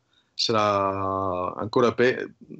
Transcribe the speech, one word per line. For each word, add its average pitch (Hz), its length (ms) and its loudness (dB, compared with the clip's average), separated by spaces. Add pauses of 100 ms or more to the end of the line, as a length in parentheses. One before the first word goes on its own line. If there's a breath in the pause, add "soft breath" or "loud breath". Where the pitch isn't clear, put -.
(340)
sarà 98 1200 0
ancora 117 400 0
pe-, - 400 0 (260)